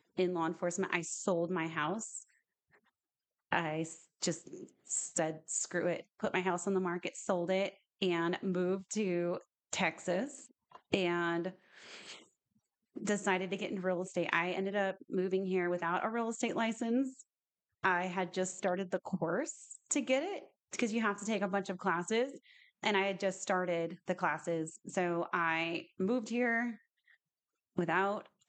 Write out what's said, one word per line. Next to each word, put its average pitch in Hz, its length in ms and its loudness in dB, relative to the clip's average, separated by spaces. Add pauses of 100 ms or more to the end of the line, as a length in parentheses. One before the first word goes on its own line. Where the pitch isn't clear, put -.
(160)
in 180 160 4
law 165 140 0
enforcement. 175 480 -2
I 175 80 0
sold 170 480 -2
my 165 180 0
house. 165 560 -4 (1300)
I 160 280 0
s-, - 280 -8 (140)
just - 260 -2 (360)
said, - 600 -2
"Screw - 440 -2
it," - 180 -2 (120)
put - 140 -2
my 185 80 2
house 180 260 2
on 202 60 2
the 190 80 4
market, 180 360 -2
sold 175 340 0
it, 190 240 2 (260)
and 175 420 2
moved 185 520 0
to 175 420 0 (340)
Texas 180 760 -2 (460)
and 175 580 2 (1500)
decided 190 460 0
to 196 80 -2
get 208 100 -4
into 190 140 -4
real 180 180 2
estate. 180 320 -2
I 175 200 2
ended 196 240 -2
up 190 200 0 (140)
moving 190 340 2
here 180 240 2
without 175 380 0
a - 20 -2
real 226 220 0
estate 226 260 -2
license. 233 680 0 (580)
I 185 220 2
had 180 260 -2
just 185 240 -2
started 185 340 0
the 185 100 0
course - 800 -4 (120)
to 294 100 2
get 262 220 2
it, 381 220 -6 (340)
'cause 226 140 2
you 226 100 0
have 202 160 2
to 196 80 -8
take 208 160 0
a 202 60 2
bunch 196 200 0
of 185 80 -4
classes. 196 640 0 (420)
And 208 140 2
I 190 60 4
had 196 180 0
just 190 220 0
started 180 640 0
the 185 80 0
classes. 165 720 -2
So 175 460 0
I 165 540 0 (120)
moved 214 300 0
here 233 520 0 (960)
without 185 520 0 (200)